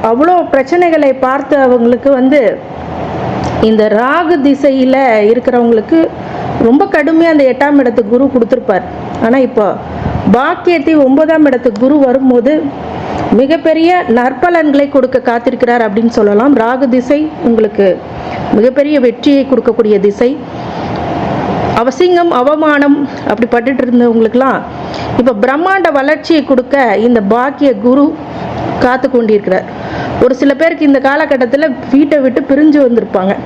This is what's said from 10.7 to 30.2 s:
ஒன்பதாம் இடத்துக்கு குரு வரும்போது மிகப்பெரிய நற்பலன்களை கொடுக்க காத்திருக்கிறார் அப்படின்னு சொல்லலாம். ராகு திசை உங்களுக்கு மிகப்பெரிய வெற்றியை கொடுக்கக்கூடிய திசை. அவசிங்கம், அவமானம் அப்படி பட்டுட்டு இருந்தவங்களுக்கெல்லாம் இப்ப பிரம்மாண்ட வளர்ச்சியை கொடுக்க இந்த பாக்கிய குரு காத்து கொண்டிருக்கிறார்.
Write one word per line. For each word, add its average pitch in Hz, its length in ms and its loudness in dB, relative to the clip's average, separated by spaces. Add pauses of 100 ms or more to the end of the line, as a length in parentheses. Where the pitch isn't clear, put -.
ஒன்பதாம் 302 500 4
இடத்துக்கு 240 360 0
குரு 277 180 2
வரும்போது 262 540 2 (760)
மிகப்பெரிய 320 760 2
நற்பலன்களை 277 840 0
கொடுக்க 254 300 0
காத்திருக்கிறார் 240 680 0
அப்படின்னு 226 320 0
சொல்லலாம். 220 380 2
ராகு 254 340 0
திசை 254 300 0 (240)
உங்களுக்கு 214 440 0 (640)
மிகப்பெரிய 262 480 2
வெற்றியை 254 460 2
கொடுக்கக்கூடிய 226 540 0
திசை. 202 300 0 (1500)
அவசிங்கம், 349 640 0
அவமானம் 294 580 2 (300)
அப்படி 220 240 -2
பட்டுட்டு 247 340 -2
இருந்தவங்களுக்கெல்லாம் 240 720 2 (580)
இப்ப 247 240 0
பிரம்மாண்ட 339 500 0
வளர்ச்சியை 294 520 0
கொடுக்க 254 320 0 (220)
இந்த 233 240 2
பாக்கிய 254 500 0 (140)
குரு 269 200 4 (760)
காத்து 254 300 0
கொண்டிருக்கிறார். 214 560 0 (560)